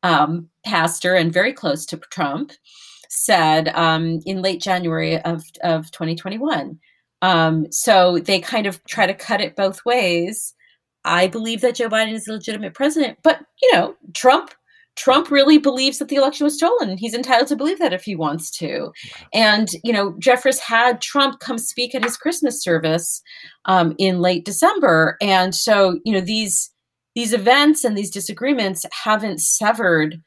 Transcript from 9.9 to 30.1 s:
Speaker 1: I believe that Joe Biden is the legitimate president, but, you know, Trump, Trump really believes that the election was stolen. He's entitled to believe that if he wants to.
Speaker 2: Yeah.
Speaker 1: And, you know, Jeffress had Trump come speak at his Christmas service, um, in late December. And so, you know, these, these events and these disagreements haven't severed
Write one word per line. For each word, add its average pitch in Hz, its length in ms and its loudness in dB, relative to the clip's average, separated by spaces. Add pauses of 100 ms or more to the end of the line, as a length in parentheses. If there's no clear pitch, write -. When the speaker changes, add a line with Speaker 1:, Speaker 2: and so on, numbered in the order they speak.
Speaker 1:
I 170 220 2
believe 220 340 -6
that 240 140 0
Joe 233 120 -4
Biden 220 240 -2
is 220 140 -8
the 220 80 -10
legitimate 208 400 -10
president, 294 500 -2
but, - 160 2 (220)
you 508 100 6
know, - 240 2 (180)
Trump, 285 400 2 (440)
Trump 285 340 2
really 285 260 6
believes 277 420 2
that 294 100 -8
the 285 80 0
election 285 260 0
was 294 120 0
stolen. 330 420 0
He's 214 160 -8
entitled 247 340 2
to 285 80 -2
believe 302 240 -4
that 185 140 0
if 180 100 -6
he 208 100 -8
wants 160 440 -6
to. 151 340 -8 (140)
Speaker 2:
Yeah. - 80 -20 (200)
Speaker 1:
And, 214 360 4 (160)
you 233 80 0
know, 202 200 -2
Jeffress 254 460 2
had 240 400 2
Trump 277 400 -2
come 240 180 -8
speak 240 380 -6
at 247 80 -2
his 240 140 -4
Christmas 302 440 -2
service, 165 600 -2 (440)
um, 175 320 2
in 185 220 0
late 175 240 0
December. 208 800 2
And 190 340 2
so, 196 480 2
you 220 80 -4
know, 196 80 2
these, 208 520 -4 (440)
these 233 160 -4
events 262 540 4
and 214 120 0
these 196 140 -4
disagreements 208 800 -4
haven't 214 480 -4
severed 175 880 0